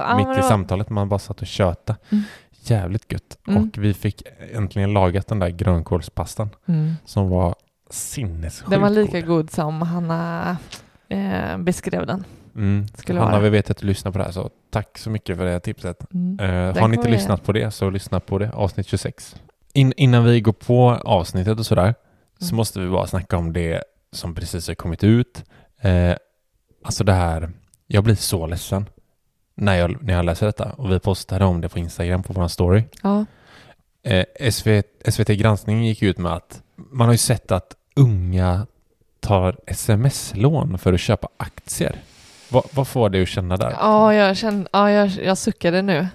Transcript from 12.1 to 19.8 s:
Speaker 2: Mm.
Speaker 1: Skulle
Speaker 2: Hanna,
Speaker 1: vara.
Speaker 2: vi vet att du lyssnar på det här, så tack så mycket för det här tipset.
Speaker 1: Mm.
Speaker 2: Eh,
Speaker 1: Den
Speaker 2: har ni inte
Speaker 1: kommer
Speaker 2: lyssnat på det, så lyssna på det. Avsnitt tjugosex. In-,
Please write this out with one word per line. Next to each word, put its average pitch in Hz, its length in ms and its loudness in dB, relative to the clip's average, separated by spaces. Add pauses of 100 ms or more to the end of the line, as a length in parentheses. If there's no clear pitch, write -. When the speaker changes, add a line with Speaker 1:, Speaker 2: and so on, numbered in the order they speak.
Speaker 2:
Mm. 101 400 0
Speaker 1:
Skulle - 240 -4
Speaker 2:
Hanna, 110 140 2
Speaker 1:
vara. 104 100 4
Speaker 2:
vi 107 80 4
vet 104 200 2
att 104 60 0
du - 100 -6
lyssnar 98 260 -2
på 95 60 -4
det 98 60 -2
här, - 80 -10
så 92 180 -6 (200)
tack - 280 -6
så - 120 -8
mycket 104 260 -6
för 90 80 -2
det 90 60 0
här 87 80 -2
tipset. - 560 -10
Speaker 1:
Mm. 180 260 -4
Speaker 2:
Eh, 101 60 -2 (280)
Speaker 1:
Den - 80 0
Speaker 2:
har 113 60 6
ni 113 60 4
inte - 20 2 (100)
Speaker 1:
kommer 113 100 4
Speaker 2:
lyssnat 98 280 -2
på 104 80 0
det, 110 180 0
så 98 200 -2
lyssna 95 300 -4
på 95 180 -4
det. 104 140 -2
Avsnitt 101 340 -4
tjugosex. - 500 -6 (360)
In-, 135 240 4